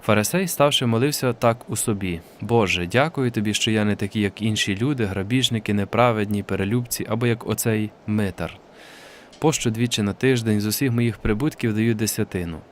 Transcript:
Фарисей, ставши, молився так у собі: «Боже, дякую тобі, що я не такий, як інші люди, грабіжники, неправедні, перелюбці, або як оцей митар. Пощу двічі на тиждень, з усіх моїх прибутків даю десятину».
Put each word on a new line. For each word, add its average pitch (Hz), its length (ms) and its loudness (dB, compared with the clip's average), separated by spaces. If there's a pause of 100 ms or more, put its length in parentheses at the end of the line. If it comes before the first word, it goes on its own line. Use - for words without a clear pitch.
Фарисей, 110 460 2
ставши, 143 380 2
молився 123 460 0
так 117 380 0
у 113 60 -4
собі: 98 440 -2 (200)
«Боже, 101 460 2
дякую 127 440 2
тобі, 107 240 -2
що - 160 0
я 107 140 2
не 104 120 0
такий, 104 260 -2
як 98 200 -2
інші 104 340 0
люди, 123 280 0
грабіжники, 104 680 0
неправедні, 104 680 2
перелюбці, 101 680 -2
або 113 180 -2
як 117 220 0
оцей 107 420 0 (160)
митар. 101 520 -2 (800)
Пощу 143 320 0
двічі 113 320 0
на 101 100 0
тиждень, 113 480 2
з 104 60 -2
усіх 120 260 0
моїх 117 260 0
прибутків 113 560 -2
даю 113 200 2
десятину». 98 640 -4 (140)